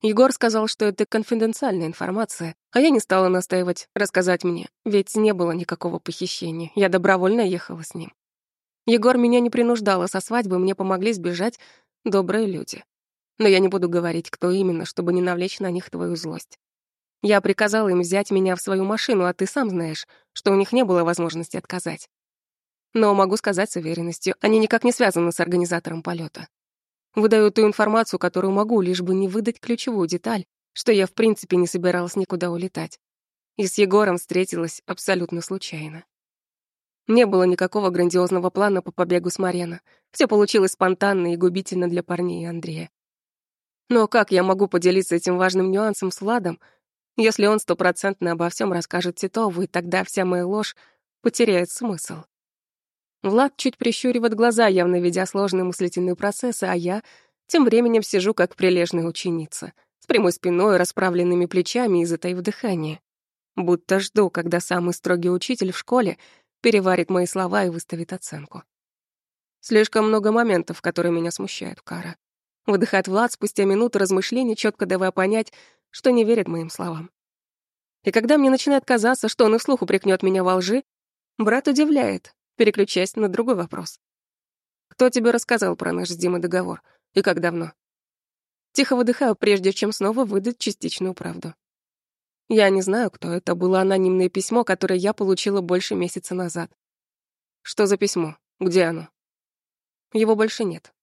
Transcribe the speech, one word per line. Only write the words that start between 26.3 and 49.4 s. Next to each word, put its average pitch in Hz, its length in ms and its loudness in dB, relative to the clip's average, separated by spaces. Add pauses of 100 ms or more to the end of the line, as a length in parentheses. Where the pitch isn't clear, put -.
Выдаю 214 380 6
ту 220 120 4
информацию, 214 560 2
которую 185 340 -2
могу, 214 260 2
лишь 180 220 0
бы 180 140 -2
не 190 120 0
выдать 214 320 -2
ключевую 226 480 -4
деталь, 180 380 -4 (260)
что - 200 -2
я 196 160 4
в - 60 -10
принципе 214 440 2
не 175 100 2
собиралась 180 480 -2
никуда 180 360 -4
улетать. 170 480 -8 (560)
И 202 100 -2
с - 140 -4
Егором 196 380 4
встретилась 175 680 -4
абсолютно 175 560 -4
случайно. 165 640 -12 (1040)
Не 233 180 6
было 196 180 2
никакого 185 460 0
грандиозного 180 600 0
плана 196 320 0
по 180 80 -12
побегу 175 400 0
с - 80 -12
Марена. 175 420 -4 (300)
Все - 160 0
получилось 208 460 2
спонтанно 185 600 0
и 170 40 -4
губительно 180 500 -2
для 175 160 -4
парней 175 400 -4
и - 20 -8
Андрея. 165 460 -10 (1000)
Но 226 180 4
как 214 240 2
я 185 120 4
могу 190 240 2
поделиться 180 480 2
этим 180 220 0
важным 185 340 2
нюансом 202 400 -2
с - 80 -14
Владом, 196 400 -4 (560)
если 220 320 2
он 214 120 4
стопроцентно 180 760 -2
обо 170 160 -2
всем 196 240 -4
расскажет 175 420 -4
Титову, 190 480 -2